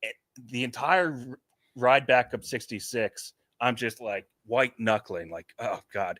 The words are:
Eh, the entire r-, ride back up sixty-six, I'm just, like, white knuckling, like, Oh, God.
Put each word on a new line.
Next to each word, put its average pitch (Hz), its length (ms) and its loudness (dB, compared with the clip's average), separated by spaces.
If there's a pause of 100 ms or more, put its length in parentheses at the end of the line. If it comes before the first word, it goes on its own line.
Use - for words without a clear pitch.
Eh, 113 40 -4 (280)
the 123 280 -6
entire 160 480 2
r-, 127 260 -10 (380)
ride 127 300 6
back 123 280 4
up 113 100 -6
sixty-six, - 880 -6 (280)
I'm 123 160 0
just, 113 240 -4
like, 101 260 -8 (200)
white 123 320 0
knuckling, 101 520 -2
like, 82 160 -12 (120)
Oh, 104 220 -4 (120)
God. 92 280 -4